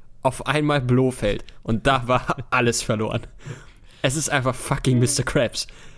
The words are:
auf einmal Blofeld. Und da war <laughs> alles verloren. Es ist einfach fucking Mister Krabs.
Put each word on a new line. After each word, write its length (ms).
auf 240
einmal 340
Blofeld. 640
Und 240
da 220
war 360
<laughs> 60
alles 320
verloren. 400
Es 140
ist 140
einfach 260
fucking 440
Mister 240
Krabs. 440